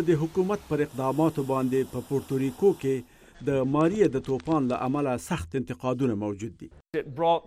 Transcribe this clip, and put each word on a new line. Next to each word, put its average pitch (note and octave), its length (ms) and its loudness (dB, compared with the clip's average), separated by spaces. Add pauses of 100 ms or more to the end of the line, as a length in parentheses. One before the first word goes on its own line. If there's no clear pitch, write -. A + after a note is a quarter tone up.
د E3+ 140 6
حکومت F#3 500 -2
پر D3 120 0
اقداماتو C#3+ 680 0
باندې C3 420 0
په B2+ 160 -8
پورتوریکو C3+ 600 0 (120)
کې C3+ 140 0 (520)
د C#3 160 2 (120)
ماریا E3+ 400 4
د C3 120 -2
توپان C3+ 440 0
له B2 60 0 (100)
امله C#3 260 0 (100)
سخت - 360 -6
انتقادونه B2 640 -2
موجود G#2 360 -6
دي. - 100 -16 (760)